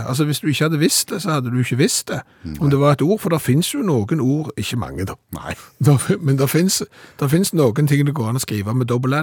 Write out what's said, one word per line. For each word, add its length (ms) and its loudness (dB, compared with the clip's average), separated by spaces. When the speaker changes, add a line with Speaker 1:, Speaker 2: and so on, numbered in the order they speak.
Speaker 1:
Altså, 180 0
hvis 160 -2
du 60 -8
ikke 220 0
hadde 100 0
visst 320 0
det, 120 -6
så 120 -2
hadde 160 -2
du 80 0
ikke 220 0
visst 280 0
det. 120 -6
Speaker 2:
Nei. 160 -8
Speaker 1:
Om 100 2
det 80 4
var 160 4
et 80 0
ord, 160 2
for 160 -2
det 80 0
finnes 320 2
jo 80 -2
noen 400 0
ord, 340 0
ikke 220 -6
mange 320 -6
da. 60 -12
Speaker 2:
Nei. 220 -10
Speaker 1:
Da 160 6
fi-, 240 -2
men 160 2
det 120 2
finnes, 280 2
det 140 0
finnes 200 2
noen 380 2
ting 160 4
det 80 0
går 160 -2
an 80 -2
å 60 -6
skrive 340 -4
med 80 0
dobbel 360 0